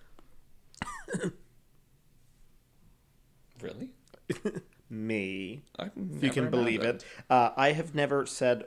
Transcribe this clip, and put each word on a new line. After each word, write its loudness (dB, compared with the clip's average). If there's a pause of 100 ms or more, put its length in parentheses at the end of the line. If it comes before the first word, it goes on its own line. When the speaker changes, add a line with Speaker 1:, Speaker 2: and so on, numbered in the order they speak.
(1120)
Speaker 1:
<laughs> -2 (2250)
Speaker 2:
Really? -10 (1000)
Speaker 1:
Me. -4 (160)
Speaker 2:
I've -8 (240)
Speaker 1:
If -4
you 4
can 2
Speaker 2:
never 2
Speaker 1:
believe 2
Speaker 2:
imagined. 0
Speaker 1:
it. -18 (240)
Uh, 6
I 6
have -4
never 2
said 2